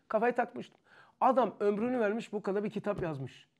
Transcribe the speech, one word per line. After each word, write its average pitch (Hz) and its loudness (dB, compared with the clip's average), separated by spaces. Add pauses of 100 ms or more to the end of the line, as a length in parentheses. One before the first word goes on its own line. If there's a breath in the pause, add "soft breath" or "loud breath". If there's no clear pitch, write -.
Kafayı 233 2
takmıştım. 240 -4 (440 soft breath)
Adam 233 4
ömrünü 214 0
vermiş, 214 -2
bu 202 -4
kadar 202 -2
bir 214 -2
kitap 202 -4
yazmış. 143 -8 (120)